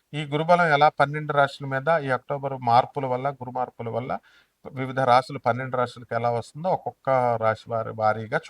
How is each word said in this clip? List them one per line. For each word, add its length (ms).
ఈ 120
గురుబలం 400
ఎలా 240
పన్నెండు 440
రాశుల 340
మీద 200
ఈ 60
అక్టోబర్ 520
మార్పుల 440
వల్ల, 240
గురు 220
మార్పుల 380
వల్ల 300
వివిధ 340
రాశులు, 400
పన్నెండు 380
రాశులకు 380
ఎలా 140
వస్తుందో 400
ఒక్కొక్క 400
రాశి 280
వారి 220
వారీగా 480